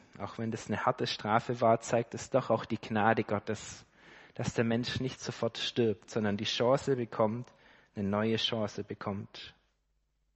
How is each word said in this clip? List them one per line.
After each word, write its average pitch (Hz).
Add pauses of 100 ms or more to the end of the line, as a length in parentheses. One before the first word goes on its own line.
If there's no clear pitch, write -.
(180)
auch 101
wenn 113
das 110
eine -
harte 123
Strafe 117
war, 113
zeigt -
es -
doch 127
auch 113
die -
Gnade 110
Gottes, - (500)
dass -
der 120
Mensch 120
nicht 131
sofort -
stirbt, -
sondern 104
die 110
Chance 131
bekommt, 117 (420)
eine 101
neue 107
Chance 107
bekommt. - (800)